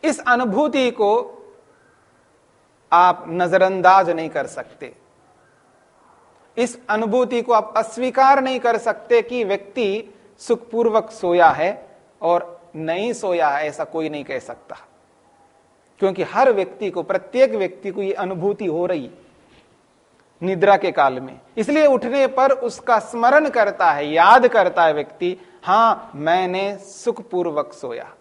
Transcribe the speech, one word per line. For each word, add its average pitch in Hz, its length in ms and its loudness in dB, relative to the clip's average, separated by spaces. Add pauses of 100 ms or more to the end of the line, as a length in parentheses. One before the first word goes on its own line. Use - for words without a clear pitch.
इस 302 240 -2
अनुभूति 247 640 2
को 226 460 -2 (1600)
आप 180 360 4
नजरअंदाज 180 800 2
नहीं 160 180 -4
कर 135 180 -6
सकते, - 500 -16 (1600)
इस 240 300 -6
अनुभूति 226 540 -2
को 240 100 0
आप 214 240 0
अस्वीकार 254 680 2
नहीं 262 180 -2
कर 233 180 0
सकते 226 440 0
कि 233 220 -4
व्यक्ति 202 720 -4 (240)
सुखपूर्वक 220 720 0
सोया 175 380 4
है 156 480 -2 (260)
और 170 540 -4
नहीं 170 360 -4
सोया 180 360 -2
है, 147 180 -2
ऐसा 147 180 -6
कोई 160 240 -6
नहीं 147 160 -10
कह 139 140 -8
सकता, - 380 -16 (1200)
क्योंकि 190 240 -2
हर 240 300 2
व्यक्ति 196 380 -4
को, 175 120 -8
प्रत्येक 220 480 0
व्यक्ति 196 400 -6
को 196 120 -8
ये 196 100 -4
अनुभूति 196 540 -6
हो 170 200 -4
रही 160 240 -6 (1300)
निद्रा 190 340 2
के 190 160 -2
काल 135 280 0
में। 127 200 -16 (160)
इसलिए 294 300 2
उठने 254 400 0
पर 262 260 0
उसका 240 460 -2
स्मरण 262 500 0
करता 202 440 0
है, 147 140 -4
याद 196 420 6
करता 185 360 2
है 160 80 4
व्यक्ति, 175 440 -6 (280)
"हाँ, 220 500 0
मैंने 185 600 -2
सुखपूर्वक 180 960 -6
सोया।" 123 480 -14